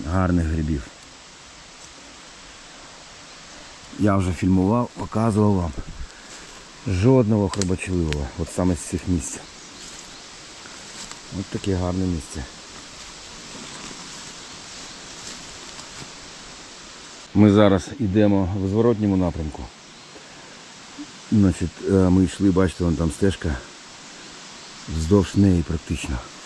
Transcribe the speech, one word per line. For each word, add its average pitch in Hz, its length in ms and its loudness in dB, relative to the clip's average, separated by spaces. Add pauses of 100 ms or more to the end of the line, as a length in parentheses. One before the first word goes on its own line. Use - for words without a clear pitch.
(100)
гарних 87 360 2
грибів. 78 360 -2 (3250)
Я 98 180 4
вже 92 160 2
фільмував, 95 560 2 (100)
показував 107 560 2
вам. 85 180 -2 (1160)
Жодного 104 600 4
хробочливого, 90 760 -2 (120)
от 82 180 -4
саме 92 180 2
з 82 40 -4
цих - 300 -6
місць. 87 300 -2 (2000)
От 98 60 -6
таке 101 280 -2
гарне 90 320 0
місце. 78 380 -4 (4000)
Ми 104 180 10
зараз 98 360 6 (120)
йдемо 101 480 2 (160)
в 95 40 -2
зворотньому 107 480 2
напрямку. 80 480 -2 (1700)
Значить, 92 380 4 (180)
е, 95 40 2
ми 95 320 6
йшли, 95 260 2
бачите, 90 340 2
вон 82 120 2
там 80 140 0
стежка. 87 460 0 (1400)
Вздовж 85 380 4
неї 95 280 6
практично. 78 560 -4 (280)